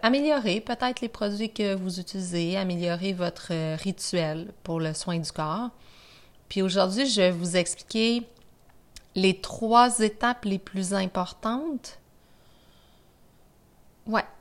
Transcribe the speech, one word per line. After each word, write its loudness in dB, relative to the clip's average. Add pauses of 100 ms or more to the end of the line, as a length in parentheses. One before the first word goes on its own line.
améliorer 2
peut-être -4
les -4
produits -4
que 0
vous -4
utilisez, -4
améliorer -2
votre, -6
euh, -2
rituel -4 (120)
pour -4
le -2
soin -4
du -4
corps. -4 (800)
Puis -2
aujourd'hui, 2
je 2
vais 6
vous -2
expliquer 0 (880)
les 4
trois 4
étapes 0
les 0
plus -4
importantes. -4 (2000)
Ouais, 0 (160)